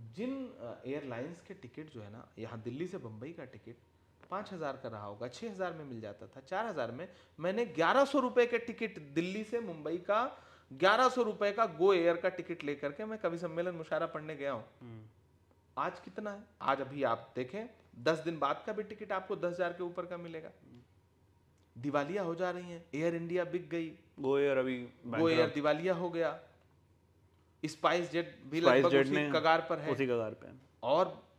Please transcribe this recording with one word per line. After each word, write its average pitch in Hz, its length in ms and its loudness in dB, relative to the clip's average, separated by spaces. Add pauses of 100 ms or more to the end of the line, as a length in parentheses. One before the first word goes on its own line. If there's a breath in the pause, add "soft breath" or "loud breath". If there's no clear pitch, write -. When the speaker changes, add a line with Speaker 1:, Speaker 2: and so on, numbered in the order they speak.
(140)
Speaker 1:
जिन, 254 340 -6
अ, 110 380 -12
एयरलाइंस 139 540 -8
के - 140 -18
टिकट 151 360 -16
जो 123 120 -12
है 101 100 -14
ना, 113 160 -18 (100)
यहाँ 110 220 -10
दिल्ली 123 260 -6
से 180 120 -10
बम्बई 120 340 -12
का 165 120 -14
टिकट - 300 -18 (560)
पाँच 202 220 -6
हज़ार 151 240 -6
का 127 120 -10
रहा 107 160 -8
होगा, 104 240 -8
छः 226 220 -10
हज़ार 185 220 -4
में 160 120 -12
मिल 123 160 -10
जाता 104 260 -12
था, - 140 -20
चार 190 260 -4
हज़ार 135 260 -2
में। 165 160 -10 (320 soft breath)
मैंने 202 260 0
ग्यारह 180 380 4
सौ 269 140 2
रुपये 233 280 4
के 233 120 0
टिकट 226 400 -6
दिल्ली 170 460 -2
से 233 160 -4
मुंबई 165 380 -4
का 220 400 0 (340 loud breath)
ग्यारह 208 360 6
सौ 247 140 2
रुपये 208 300 2
का 196 260 2
Go 185 160 8
Air 170 260 6
का 185 80 2
टिकट 170 360 -4
लेकर 143 280 -2
के 214 120 -8
मैं 220 140 -6
कवि 170 200 -2
सम्मेलन 170 360 -2
मुशायरा 160 320 -2
पढ़ने 156 300 -8
गया 139 160 -4
हूँ। 110 120 -6 (160)
Speaker 2:
हम्म। 113 220 -14 (760)
Speaker 1:
आज 175 220 -2
कितना 208 320 -10
है? 202 100 -14 (200)
आज 135 180 2
अभी 135 220 -6
आप 117 340 0
देखें, 190 300 -6 (360)
दस 160 160 2
दिन 160 200 -4
बाद 143 280 0
का 220 60 -2
भी 208 100 -4
टिकट 208 300 -10
आपको 190 240 -4
दस 175 180 -2
हज़ार 175 180 -2
के 175 100 -10
ऊपर 175 240 -6
का 175 100 -10
मिलेगा। 165 340 -12 (1300)
दिवालिया 143 440 0
हो 170 120 -2
जा 180 160 -2
रही 180 200 -8
हैं, 170 140 -12 (100)
एयर 165 200 0
इंडिया 170 300 -2
बिक 165 240 -6
गई, 165 220 -4 (300)
Speaker 2:
Go 135 160 2
Air 139 200 4
अभी 127 320 0 (180)
Speaker 1:
Go 117 80 -4
Air 160 100 4
Speaker 2:
bankrupt। 160 300 4
Speaker 1:
दिवालिया 151 400 2
हो 175 160 -2
गया, 165 300 -2 (1200)
स्पाइस 160 460 2
जेट 160 340 -4
भी 147 160 -4
Speaker 2:
स्पाइस 165 180 10
Speaker 1:
लगभग 165 120 8
Speaker 2:
जेट 135 160 8
Speaker 1:
उसी 143 80 2
Speaker 2:
ने 147 160 2
Speaker 1:
कगार 160 380 4
पर 165 100 -2
है। 147 140 -2
Speaker 2:
उसी 131 140 0
कगार 113 280 0
पे - 120 -16
है। - 80 -16 (280)
Speaker 1:
और 156 460 2 (100)